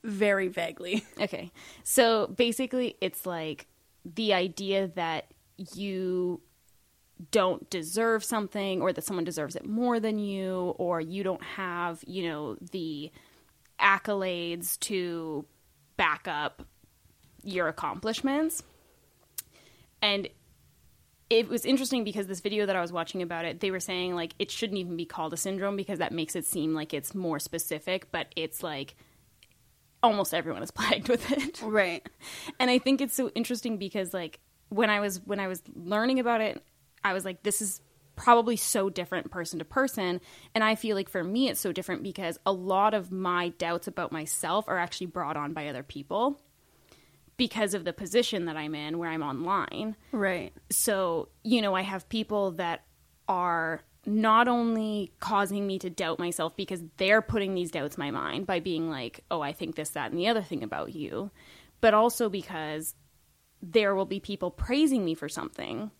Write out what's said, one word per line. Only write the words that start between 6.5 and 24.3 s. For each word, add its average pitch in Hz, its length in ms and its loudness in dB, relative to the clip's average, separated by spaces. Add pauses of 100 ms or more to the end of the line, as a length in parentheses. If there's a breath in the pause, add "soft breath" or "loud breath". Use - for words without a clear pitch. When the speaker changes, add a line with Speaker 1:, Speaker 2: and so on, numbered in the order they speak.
Speaker 2:
don't 185 400 2
deserve 214 520 0
something, 196 600 -2
or 185 100 2
that 165 120 -4
someone 180 200 -2
deserves 165 320 -6
it - 100 -8
more 233 340 2
than 214 180 0
you, 190 600 -2
or 175 220 0
you 175 240 -4
don't 185 180 -2
have, 175 640 -6
you 180 220 -4
know, 151 280 -4 (160)
the 156 380 -6 (720 soft breath)
accolades 180 1000 2
to 170 640 -4 (500)
back 160 320 2
up 147 340 -4 (800)
your 180 260 0
accomplishments. 269 960 -2 (1400 soft breath)
And 202 260 2 (1000)
it 226 180 6
was 240 160 0
interesting 262 400 2
because 202 220 -4
this 185 140 -6
video 208 260 0
that 190 100 2
I 180 60 2
was 175 100 -4
watching 180 300 -4
about 170 240 -4
it, 165 140 -6
they 196 100 0
were 185 100 -2
saying, 180 340 -2
like, 165 240 -4